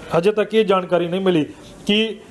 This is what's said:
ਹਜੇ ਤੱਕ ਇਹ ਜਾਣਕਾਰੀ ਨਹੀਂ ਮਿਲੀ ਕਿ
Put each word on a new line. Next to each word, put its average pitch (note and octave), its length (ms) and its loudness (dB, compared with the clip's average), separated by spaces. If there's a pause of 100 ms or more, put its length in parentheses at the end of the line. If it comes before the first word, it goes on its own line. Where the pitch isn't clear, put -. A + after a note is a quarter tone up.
(180)
ਹਜੇ F3 140 2
ਤੱਕ G#3 220 -2
ਇਹ A3 120 4
ਜਾਣਕਾਰੀ F3+ 420 0
ਨਹੀਂ F3+ 140 -4
ਮਿਲੀ F3 240 2 (400)
ਕਿ G#3+ 340 0 (120)